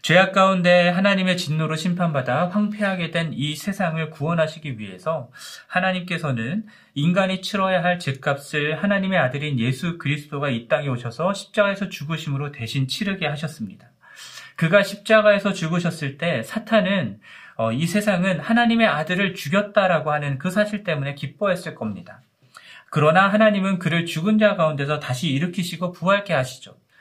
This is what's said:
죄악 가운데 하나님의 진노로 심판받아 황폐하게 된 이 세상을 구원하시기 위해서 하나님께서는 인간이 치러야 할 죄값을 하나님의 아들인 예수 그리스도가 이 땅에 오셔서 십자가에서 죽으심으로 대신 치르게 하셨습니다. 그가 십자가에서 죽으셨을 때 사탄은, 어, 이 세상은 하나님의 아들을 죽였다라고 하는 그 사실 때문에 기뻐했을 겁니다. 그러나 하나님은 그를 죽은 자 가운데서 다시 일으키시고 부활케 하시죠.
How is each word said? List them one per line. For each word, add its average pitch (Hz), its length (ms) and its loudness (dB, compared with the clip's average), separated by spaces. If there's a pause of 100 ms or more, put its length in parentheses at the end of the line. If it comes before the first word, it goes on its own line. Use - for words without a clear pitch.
죄악 190 240 6
가운데 180 580 6
하나님의 185 480 2
진노로 156 380 -2
심판받아 165 760 0
황폐하게 196 600 -2
된 165 220 -2
이 151 240 -4
세상을 160 540 -4
구원하시기 156 680 -2
위해서 107 520 -8 (360)
하나님께서는 175 960 -2 (300)
인간이 185 480 0
치러야 190 400 0
할 175 160 0
죄값을 147 800 -4
하나님의 190 380 0
아들인 139 400 0
예수 131 400 -2
그리스도가 147 500 -4
이 117 200 -4
땅에 147 180 0
오셔서 131 480 -4
십자가에서 196 540 0
죽으심으로 147 640 -6
대신 127 340 -4
치르게 190 400 -4
하셨습니다. 139 640 -8 (640)
그가 190 300 4
십자가에서 208 680 4
죽으셨을 165 680 -4
때 143 260 -2
사탄은, 190 720 0 (380)
어, 113 160 0
이 143 120 0
세상은 190 540 2
하나님의 233 480 4
아들을 180 480 0
죽였다라고 185 800 2
하는 143 260 -2
그 185 140 -4
사실 208 320 0
때문에 143 320 -4
기뻐했을 170 580 -4
겁니다. 101 460 -10 (680)
그러나 165 360 4
하나님은 196 540 4
그를 170 260 0
죽은 208 320 0
자 208 160 4
가운데서 151 460 0
다시 139 300 -4
일으키시고 175 600 -2
부활케 196 420 0
하시죠. - 440 -4 (240)